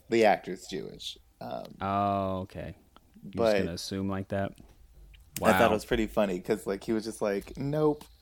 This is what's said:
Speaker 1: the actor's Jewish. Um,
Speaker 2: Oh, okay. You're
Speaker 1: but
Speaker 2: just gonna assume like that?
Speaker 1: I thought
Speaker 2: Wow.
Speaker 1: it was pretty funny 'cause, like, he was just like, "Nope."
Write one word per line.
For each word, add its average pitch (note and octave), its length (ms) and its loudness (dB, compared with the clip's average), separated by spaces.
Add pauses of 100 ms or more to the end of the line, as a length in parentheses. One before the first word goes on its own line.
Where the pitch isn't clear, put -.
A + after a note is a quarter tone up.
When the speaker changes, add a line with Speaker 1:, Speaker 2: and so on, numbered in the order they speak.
Speaker 1:
the A2+ 160 6
actor's F#2 420 2
Jewish. - 500 -10 (240)
Um, B2 220 -8 (180)
Speaker 2:
Oh, G2 600 0
okay. E2+ 320 -10 (480)
You're G2 80 -16 (100)
Speaker 1:
but A2+ 120 4
Speaker 2:
just G2+ 40 4
gonna F2+ 160 0
assume G2 360 -4
like G2 200 -4
that? G2 240 -2 (880)
Speaker 1:
I - 100 6
thought - 100 4
Speaker 2:
Wow. A2 80 6
Speaker 1:
it - 20 2
was G#2+ 120 -2
pretty A2+ 220 2
funny G2 320 2
'cause, G#2+ 260 -2
like, G2 180 -4
he A2+ 100 -2
was A2 100 0
just A2 180 -8
like, G2+ 360 -2
"Nope." D3 460 0 (180)